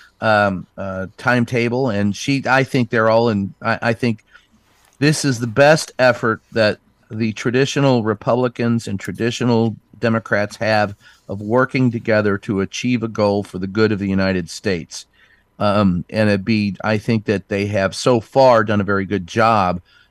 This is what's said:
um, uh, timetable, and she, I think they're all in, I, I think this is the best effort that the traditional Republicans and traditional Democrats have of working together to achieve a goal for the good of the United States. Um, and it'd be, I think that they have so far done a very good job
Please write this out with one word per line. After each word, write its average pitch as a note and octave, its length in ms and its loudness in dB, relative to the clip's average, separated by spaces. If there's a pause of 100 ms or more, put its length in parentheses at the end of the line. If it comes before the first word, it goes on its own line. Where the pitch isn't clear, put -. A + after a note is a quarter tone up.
(200)
um, G#2 460 0 (100)
uh, F#2+ 300 -8 (120)
timetable, A#2+ 760 0
and G2+ 240 -2
she, C#3 320 -4
I C3+ 160 4
think B2+ 260 -2
they're A2 220 2
all A#2 180 4
in, G2 320 -2
I, A2+ 220 -2
I A#2 100 0
think A2+ 320 -4 (720)
this D3 260 0
is C3 160 0
the A#2+ 80 -4
best C#3 520 4
effort A#2+ 420 2 (120)
that G#2+ 260 0 (320)
the A2 220 -2
traditional C3 680 0
Republicans A#2 880 -2
and G2+ 120 -6
traditional A2+ 760 -2 (240)
Democrats A2+ 560 -2
have G#2+ 400 0 (320)
of G2+ 120 -10
working B2 520 0
together G#2+ 480 0
to G2 220 -2
achieve A#2+ 420 -4
a A2+ 40 -6
goal G#2 360 0
for F#2+ 160 -10
the F#2+ 80 -6
good G#2+ 240 0
of G2+ 80 -2
the G2 100 -4
United F#2+ 400 -2
States. - 560 -8 (520)
Um, G2+ 520 2
and G#2+ 200 2
it'd G2 160 0
be, G#2 400 -2
I G#2+ 120 0
think G#2+ 280 -2
that G2+ 240 -2
they G2+ 160 -2
have G2 280 -2
so B2 280 2
far B2+ 420 4
done G#2+ 160 0
a G2 60 0
very G2 180 0
good F#2 240 -4
job G#2 540 2 (300)